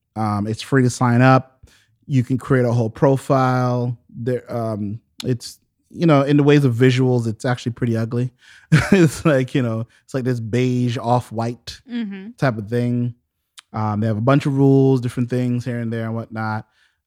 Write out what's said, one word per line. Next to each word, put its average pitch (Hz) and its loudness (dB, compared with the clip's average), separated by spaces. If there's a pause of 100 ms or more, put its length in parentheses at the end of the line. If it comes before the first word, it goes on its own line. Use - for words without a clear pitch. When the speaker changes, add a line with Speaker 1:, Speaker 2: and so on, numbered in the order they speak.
(160)
Speaker 1:
um, 104 -2
it's 110 -6
free 131 2
to 123 2
sign 120 2
up. 131 2 (400)
You 131 0
can 131 -4
create 127 0
a 117 0
whole 117 -2
profile. 127 0 (120)
There, 117 -6
um, 110 -6 (240)
it's, - -8 (300)
you - -4
know, 143 4
in 147 2
the 147 4
ways 147 6
of 123 2
visuals, 127 2
it's 110 -6
actually 123 -4
pretty 117 -2
ugly. 120 -4 (400)
<laughs> - - (200)
It's 175 4
like, 131 2
you 139 2
know, 113 -4 (180)
it's - -10
like 131 -4
this 123 -2
beige 123 0
off-white 117 -4 (100)
Speaker 2:
Mm-hmm. 202 -8
Speaker 1:
type 127 0
of 104 -8
thing. 120 -2 (580)
Um, 107 -2
they 113 0
have 110 0
a - -2
bunch 139 2
of 139 -2
rules, 135 4
different 123 -4
things 123 -2
here 120 -6
and 113 -6
there 113 -6
and 113 -6
whatnot. 110 -6 (400)